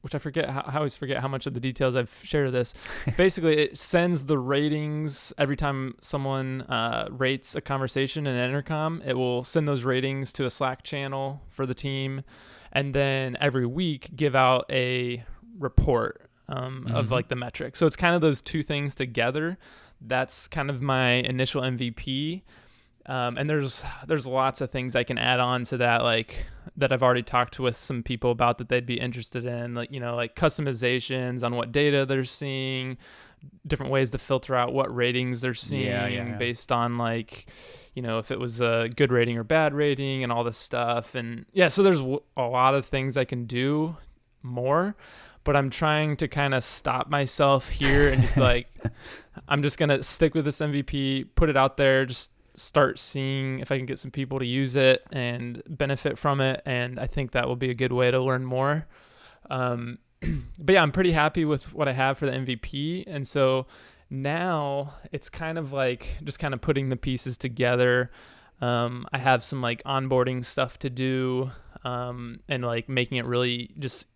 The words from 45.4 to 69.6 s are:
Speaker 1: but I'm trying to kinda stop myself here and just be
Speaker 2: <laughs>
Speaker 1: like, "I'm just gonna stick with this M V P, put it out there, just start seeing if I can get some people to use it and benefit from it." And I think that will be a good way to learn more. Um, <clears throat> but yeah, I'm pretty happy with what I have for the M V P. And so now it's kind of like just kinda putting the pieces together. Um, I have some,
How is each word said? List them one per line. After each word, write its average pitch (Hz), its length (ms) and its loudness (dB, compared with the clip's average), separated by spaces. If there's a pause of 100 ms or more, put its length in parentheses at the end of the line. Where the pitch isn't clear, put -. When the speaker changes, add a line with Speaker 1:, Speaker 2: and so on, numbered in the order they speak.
Speaker 1:
but 143 120 2
I'm 135 140 4
trying 151 480 0
to 147 100 -2
kinda 139 320 0
stop - 480 -2
myself 139 640 4
here 139 400 6
and 131 140 6
just - 100 4
be 139 80 6
Speaker 2:
<laughs> 123 120 6
Speaker 1:
like, 123 140 0 (800)
"I'm 143 140 2
just 139 160 0
gonna 147 240 4
stick - 320 2
with 156 120 2
this 143 140 -2
M 151 120 0
V 143 100 0
P, 135 420 -2
put 156 260 4
it 139 80 2
out 135 200 4
there, 135 300 6
just - 240 -8 (260)
start - 400 2
seeing 135 640 -4
if 139 100 -10
I 139 80 2
can 127 80 -4
get 131 140 -8
some 135 120 -12
people 135 280 -4
to 127 60 -2
use 127 320 0
it 131 340 6
and 120 560 -6
benefit 139 500 -2
from 139 240 2
it." 131 240 2
And 123 340 -2
I 131 60 -4
think 127 260 -4
that 127 160 0
will 127 80 0
be 127 140 -2
a 123 40 -2
good 123 180 0
way 123 200 4
to 131 80 4
learn 127 260 0
more. 135 420 0 (600)
Um, 123 480 -4 (120)
<clears throat> 156 500 -6
but 165 140 4
yeah, 185 80 8
I'm 147 100 4
pretty 180 200 2
happy 156 320 2
with 147 300 -2
what 143 140 0
I 131 60 0
have 131 240 2
for 147 100 -4
the 127 60 0
M 131 120 -4
V 127 100 -2
P. 156 520 -6
And 139 200 -6
so 131 400 2 (420)
now 143 840 -2 (160)
it's - 180 -8
kind 165 280 -6
of 139 160 -6
like 127 500 0
just 147 160 -8
kinda 139 180 -2
putting 135 320 2
the 127 80 0
pieces 127 400 -4
together. 123 760 4 (500)
Um, 123 500 0
I 143 60 -4
have 127 260 4
some, 135 180 -4